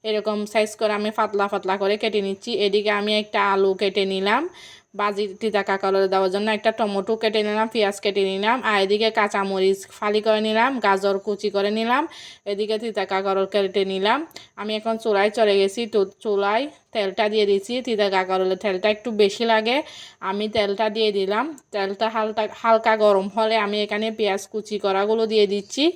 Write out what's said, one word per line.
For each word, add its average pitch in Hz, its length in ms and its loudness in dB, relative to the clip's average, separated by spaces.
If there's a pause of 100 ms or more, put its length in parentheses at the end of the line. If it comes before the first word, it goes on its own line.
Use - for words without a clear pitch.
এরকম 214 340 -2 (140)
সাইজ 214 180 2 (100)
করে 214 200 2
আমি 214 180 0
পাতলা 202 340 0
পাতলা 190 300 -2
করে 202 200 2
কেটে 214 240 0
নিচ্ছি। 196 240 -6 (160)
এদিকে 202 240 2 (100)
আমি 208 120 0 (100)
একটা 214 180 -2 (120)
আলু 196 180 4 (100)
কেটে 196 320 0
নিলাম 202 300 0 (580)
বাজি 202 240 -2 (180)
তিতা 208 260 0
কাকরলে 190 440 2
দেওয়ার 190 220 2
জন্য, 208 140 0 (100)
একটা 220 200 2
টমেটো 208 440 -2
কেটে 220 260 2
নিলাম, 214 260 0
পেঁয়াজ 202 300 0
কেটে 202 180 0 (100)
নিলাম, 208 240 0 (120)
আর 208 160 2
এদিকে 208 240 2 (100)
কাঁচামরিচ 196 640 0 (180)
ফালি 208 280 0
করে 214 220 2
নিলাম, 226 220 2 (160)
গাজর 196 300 2 (100)
কুচি 208 300 -4
করে 202 220 2
নিলাম, 240 240 2 (480)
এদিকে 208 320 -2
তিতা 214 300 -4
কাকরল 190 420 0
কেটে 196 280 0 (100)
নিলাম। 202 260 0 (420)
আমি 214 200 -6
এখন 226 140 -2 (100)
চুলায় 208 340 2
চলে 208 220 4
গেছি। 196 220 0 (120)
তো 214 60 4 (240)
চুলায় 208 400 0 (300)
তেলটা 196 380 -2
দিয়ে 214 180 2
দিচ্ছি, 196 240 0 (120)
তিতা 208 280 2
কাকরলের 185 500 0
তেলটা 190 320 0
একটু 214 120 -10 (140)
বেশি 202 300 2
লাগে, 220 240 2 (540)
আমি 202 140 -4 (120)
তেলটা 202 300 0 (100)
দিয়ে 220 220 2
দিলাম। 202 260 0 (300)
তেলটা 196 400 -2
হালকা, 220 280 -2 (200)
হালকা 226 300 4 (120)
গরম 196 220 4 (100)
হলে 220 180 2 (120)
আমি 208 180 -2
এখানে 208 220 -4 (120)
পেঁয়াজ 196 240 0 (100)
কুচি 214 320 -6
করাগুলো 208 380 2 (100)
দিয়ে 214 220 6
দিচ্ছি। 202 300 -2 (120)